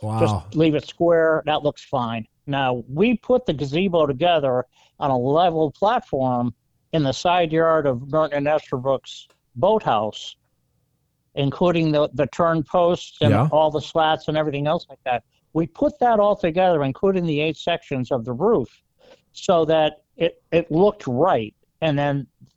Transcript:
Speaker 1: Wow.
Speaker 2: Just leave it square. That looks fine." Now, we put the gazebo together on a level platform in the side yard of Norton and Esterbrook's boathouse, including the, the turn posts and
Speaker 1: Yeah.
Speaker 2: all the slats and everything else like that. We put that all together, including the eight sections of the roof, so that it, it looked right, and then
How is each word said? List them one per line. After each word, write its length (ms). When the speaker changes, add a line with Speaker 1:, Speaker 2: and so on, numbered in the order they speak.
Speaker 1:
Wow. 160
Speaker 2:
Just 360
leave 200
it 120
square. 600
That 160
looks 200
fine." 440
Now, 400
we 300
put 300
the 60
gazebo 520
together 600
on 100
a 80
level 540
platform 840
in 80
the 120
side 380
yard 360
of 240
Norton 260
and 100
Esterbrook's 800
boathouse, 800
including 580
the, 220
the 140
turn 360
posts 580
and 100
Speaker 1:
Yeah. 200
Speaker 2:
all 200
the 100
slats 460
and 100
everything 300
else 220
like 160
that. 180
We 140
put 320
that 200
all 160
together, 480
including 420
the 160
eight 160
sections 540
of 140
the 80
roof, 360
so 320
that 380
it, 240
it 200
looked 360
right, 460
and 160
then 300